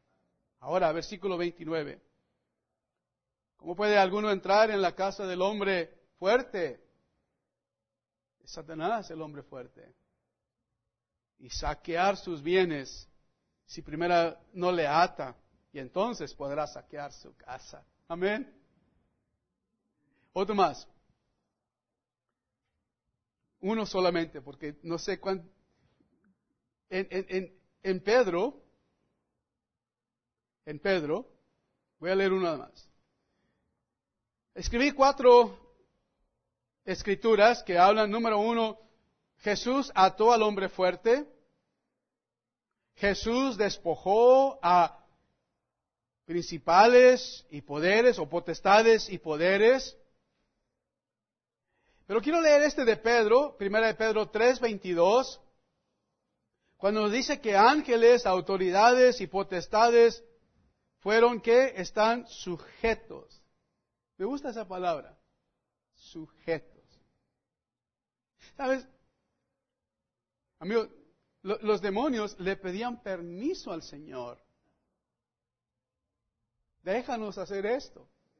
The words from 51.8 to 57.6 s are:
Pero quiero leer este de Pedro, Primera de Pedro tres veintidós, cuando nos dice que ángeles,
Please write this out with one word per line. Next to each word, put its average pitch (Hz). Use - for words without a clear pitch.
Pero 208
quiero 320
leer 294
este 294
de 220
Pedro, 240
Primera 208
de 214
Pedro 220
tres 247
veintidós, 202
cuando 214
nos 208
dice 269
que 214
ángeles, 240